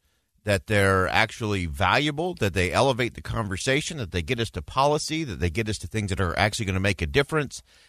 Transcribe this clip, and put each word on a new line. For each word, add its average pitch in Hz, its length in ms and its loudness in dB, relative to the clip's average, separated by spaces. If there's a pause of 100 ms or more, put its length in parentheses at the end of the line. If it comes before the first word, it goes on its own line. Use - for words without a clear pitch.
(440)
that 101 220 0
they're 98 420 4
actually 104 560 0
valuable, 139 720 0
that 104 180 0
they 90 180 2
elevate 120 440 2
the 71 80 -14
conversation, 117 720 -2
that 110 140 -8
they 90 100 -2
get 98 180 -2
us 113 120 -2
to 87 100 -8
policy, 147 640 0
that 95 160 -8
they 147 80 2
get 113 220 -2
us 104 80 -4
to - 80 -12
things 104 240 -4
that 95 100 -2
are 90 180 -2
actually 101 280 2
gonna 95 120 0
make 98 220 0
a 82 60 -2
difference, 139 560 -2 (260)